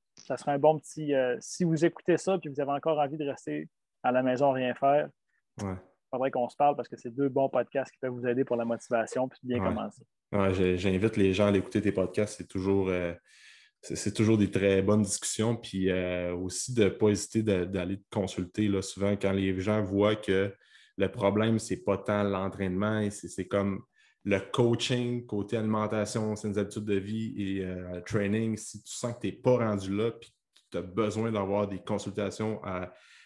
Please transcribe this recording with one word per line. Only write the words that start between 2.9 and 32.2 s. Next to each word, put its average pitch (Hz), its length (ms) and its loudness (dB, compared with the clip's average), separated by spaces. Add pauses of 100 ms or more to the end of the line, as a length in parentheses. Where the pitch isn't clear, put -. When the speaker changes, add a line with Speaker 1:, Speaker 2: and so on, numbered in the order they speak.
Speaker 1:
envie 147 180 0
de 151 100 -4
rester 151 400 -8 (360)
à 127 80 2
la 127 100 4
maison 131 300 2
rien 127 240 0
faire, 147 340 2 (540)
Speaker 2:
Ouais. 95 100 -4 (380)
Speaker 1:
faudrait 131 200 0
qu'on 123 180 -2
se - 60 -18
parle 143 200 4
parce 123 120 -6
que - 100 -12
c'est - 120 -10
deux 135 200 0
bons 135 200 2
podcasts 131 420 -2
qui - 60 -20
peuvent 131 140 -4
vous 123 160 -4
aider 123 180 2
pour 123 100 -2
la 117 100 0
motivation 117 640 -2
puis - 160 -14
bien 123 160 -2
Speaker 2:
Ouais. 98 80 0
Speaker 1:
commencer. 107 360 -4 (280)
Speaker 2:
Ouais, 98 220 2
j'ai, 90 240 2
j'invite 95 400 2
les 95 160 6
gens 101 120 4
à - 20 6
aller 98 120 6
écouter 101 220 0
tes 101 100 2
podcasts. 95 460 -2
C'est 90 100 -12
toujours, 98 420 0
euh, 87 240 -2 (680)
c'est, - 140 -8
c'est - 180 -4
toujours 113 240 4
des 98 140 4
très 98 320 4
bonnes 107 180 4
discussions. 110 540 -2
Puis, 95 340 -2
euh, 90 460 -2
aussi 92 400 -6
de 104 140 6
pas 107 200 2
hésiter 104 320 0
de, 95 240 2
d'aller 95 320 -4
te - 140 -20
consulter. 92 560 -2
Là, 98 160 0
souvent, 98 300 -2
quand 101 180 0
les 95 280 0
gens 107 220 2
voient 101 340 4
que 98 380 0 (420)
le 98 120 0
problème, 107 500 2
c'est - 260 -4
pas 98 140 2
tant 104 260 0
l'entraînement, 98 760 -2
et 104 100 0
c'est, 98 180 -12
c'est 92 200 -8
comme 98 340 0 (440)
le 98 140 2
coaching, 120 840 0
côté 104 320 -4
alimentation, 107 800 -2
saines 101 240 -4
habitudes 104 260 -4
de 104 100 0
vie 107 400 -4
et, 98 300 -4
euh, 90 360 -8
training. 110 560 0
Si - 260 -12
tu - 100 -14
sens 120 220 -6
que - 60 -18
t'es 95 100 -4
pas 123 260 2
rendu 101 360 0
là 110 180 0
puis - 200 -18
que - 300 -20 (100)
t'as 87 100 -4
besoin 107 500 -2
d'avoir 101 360 0
des 98 120 -6
consultations 104 840 -4